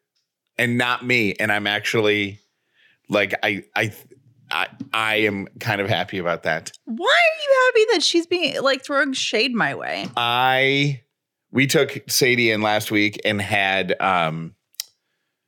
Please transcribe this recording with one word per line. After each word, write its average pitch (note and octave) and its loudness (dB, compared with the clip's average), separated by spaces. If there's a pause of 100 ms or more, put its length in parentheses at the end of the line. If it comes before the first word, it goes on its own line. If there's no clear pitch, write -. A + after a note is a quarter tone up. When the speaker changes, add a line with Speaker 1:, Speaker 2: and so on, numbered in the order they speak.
(560)
Speaker 1:
and A#2+ 0
not B2 -2
me. A#2+ 2
And G#2+ -2
I'm G#2 -2
actually, G#2 0 (680)
like, G2+ 0
I, G#2 -2 (140)
I, G#2+ -2 (580)
I, F2 -4 (260)
I A2 0
am G2+ 0 (120)
kind G#2 -2
of G2 -2
happy F#2 -2
about E2+ -2
that. E2 -4 (140)
Speaker 2:
Why A#3 -10
are D#5+ 0
you C5+ 4
happy A#4 4
that E4+ 2
she's E4+ 0
being, F4+ -2
like, C4 0
throwing C#4+ -2
shade B3 -2
my D#3 -2
way? D#2+ -6 (100)
Speaker 1:
I, C3 2 (480)
we C3 2
took C3+ 0
Sadie B2 2
in G#2+ 0
last G#2+ 0
week G#2 0
and G#2 0
had, F#2+ 0
um, E2 0 (920)